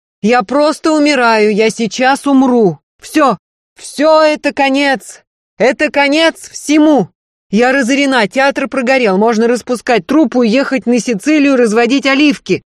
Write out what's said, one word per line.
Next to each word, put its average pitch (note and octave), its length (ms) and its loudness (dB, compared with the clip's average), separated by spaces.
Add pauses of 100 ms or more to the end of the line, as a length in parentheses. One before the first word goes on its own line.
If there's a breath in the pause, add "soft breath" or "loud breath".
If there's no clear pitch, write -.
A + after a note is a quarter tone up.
(200)
Я A#3+ 220 0
просто D4 500 -2
умираю, A#3+ 640 2
я A3 160 0
сейчас B3+ 560 -2
умру! B3 540 2 (200)
Все, C4+ 380 -2 (380)
все D#4 460 0
это D4+ 300 -2
конец! C#4 720 -2 (340)
Это C#4+ 360 0
конец D4+ 580 0
всему! D4+ 600 0 (400)
Я A#3+ 220 0
разорена, C#4 540 0
театр C4+ 420 -2
прогорел, B3 500 -2
можно A3+ 280 0
распускать A#3+ 600 -4
труппу C4 360 0
и A#3 60 2
ехать C4 380 -2
на A#3+ 120 0
Сицилию C#4 580 0
разводить A#3+ 480 0
оливки! C4+ 640 0